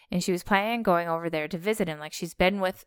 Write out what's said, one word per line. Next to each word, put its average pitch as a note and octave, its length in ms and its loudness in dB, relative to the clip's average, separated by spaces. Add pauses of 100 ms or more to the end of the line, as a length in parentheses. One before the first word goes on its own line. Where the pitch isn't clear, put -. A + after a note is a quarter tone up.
(100)
and F3+ 120 0
she F#3+ 100 0
was F3 100 -2
planning G#3 360 0
on A#3 40 -4
going E3+ 260 2
over E3 220 -2
there D#3 180 -2
to F#3+ 100 -6
visit G3 300 0
him. D#3 100 -8
Like, D3+ 140 -14
she's - 220 -8
been F#3+ 260 2
with, F#3+ 260 -2